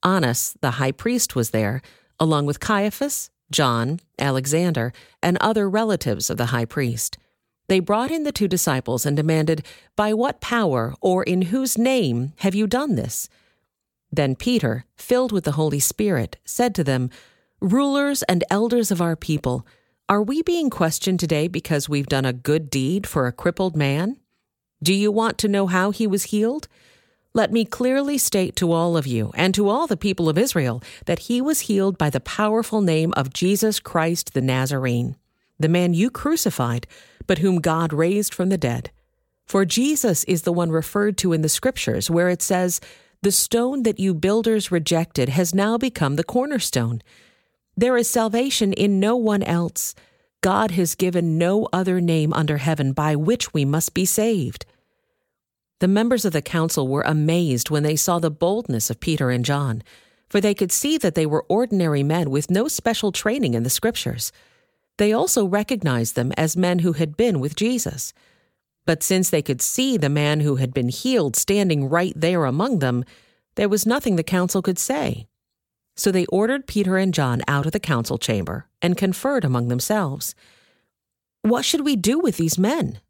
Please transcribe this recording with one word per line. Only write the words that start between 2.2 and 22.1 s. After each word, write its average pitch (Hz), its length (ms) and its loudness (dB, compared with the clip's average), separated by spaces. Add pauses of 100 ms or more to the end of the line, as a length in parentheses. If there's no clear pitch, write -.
with 143 140 -4
Caiaphas, 214 720 -2 (180)
John, 127 500 0 (200)
Alexander, 135 720 0 (300)
and 180 160 2
other 214 280 2
relatives 190 640 0
of - 80 -4
the 120 100 0
high 117 180 0
priest. 120 520 -4 (500)
They 190 120 4
brought 220 320 0
in 320 120 -2
the 294 80 -2
two 202 160 0
disciples 131 580 -2
and 143 120 0
demanded, 156 480 0 (300)
"By 214 180 2
what 240 280 -2
power 139 600 0
or 185 220 2
in 180 200 2
whose 247 340 -2
name 165 600 0
have 190 180 0
you 214 120 2
done 254 280 0
this?" - 340 -6 (840)
Then 139 240 0
Peter, 139 500 -2 (100)
filled 247 360 0
with 190 120 -2
the 147 100 -2
Holy 147 260 0
Spirit, 151 640 -2
said 240 300 0
to 175 80 0
them, 127 260 0 (500)
"Rulers 277 640 0
and 180 260 0
elders 220 400 2
of 180 120 0
our 170 140 0
people, 131 520 -4 (400)
are 208 160 2
we 277 180 -2
being 330 300 0
questioned 175 480 -2
today 156 280 0
because 170 400 -4
we've 143 200 -2
done 135 180 0